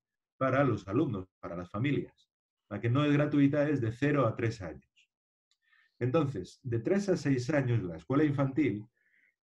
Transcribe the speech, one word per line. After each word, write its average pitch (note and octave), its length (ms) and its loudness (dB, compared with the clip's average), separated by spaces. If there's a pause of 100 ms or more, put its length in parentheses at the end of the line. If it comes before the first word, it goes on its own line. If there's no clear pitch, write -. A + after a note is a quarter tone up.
(380)
para C3 260 2
los A#2+ 240 0
alumnos, G#2 400 -2 (140)
para E2+ 160 -8
las F2+ 120 -10
familias. - 640 -4 (380)
La G#2 100 -6
que A#2 100 0
no C#3 140 4
es D3 80 2
gratuita C#3+ 560 4
es C#3+ 140 0
de A2+ 100 -2
cero C#3+ 360 2
a G#2+ 80 -2
tres A2 260 -2
años. - 480 -16 (920)
Entonces, B2 640 -2
de A#2 160 -2
tres G3+ 300 0
a F3+ 80 2
seis C3 320 -2
años, A#2+ 340 2
la E2+ 140 -8
escuela C#3 260 0
infantil, C3+ 640 0 (580)